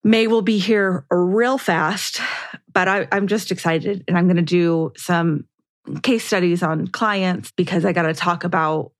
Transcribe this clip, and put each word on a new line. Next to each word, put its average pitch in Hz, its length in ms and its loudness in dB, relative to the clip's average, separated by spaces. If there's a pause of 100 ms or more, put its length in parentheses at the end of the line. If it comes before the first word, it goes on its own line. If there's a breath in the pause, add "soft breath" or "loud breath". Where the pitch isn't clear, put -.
May 220 240 4
will 226 140 2
be 214 160 0
here 196 520 0
real 202 480 2
fast, 170 640 -2 (520 loud breath)
but 185 140 2
I, 190 240 0
I'm 196 160 0
just 202 240 -2
excited. 175 560 -2
And 175 100 0
I'm 180 100 4
gonna 175 140 4
do 165 560 0
some 165 480 0 (580)
case 226 220 0
studies 180 380 2
on 160 240 -2
clients 190 640 -2
because 175 340 0
I 185 80 2
gotta 160 200 0
talk 175 300 -2
about 156 560 -2